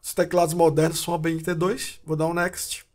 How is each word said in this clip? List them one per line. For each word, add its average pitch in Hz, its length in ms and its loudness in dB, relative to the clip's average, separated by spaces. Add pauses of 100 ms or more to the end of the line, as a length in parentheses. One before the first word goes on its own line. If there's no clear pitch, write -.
os - 120 -10
teclados 170 400 2
modernos 160 460 4
são 170 120 -4
a 170 60 -2
B 165 140 0
N 160 100 -4
T 180 120 -2
dois. 185 480 -2
Vou 156 140 -4
dar 160 120 0
um 170 40 -2
next. 175 640 -4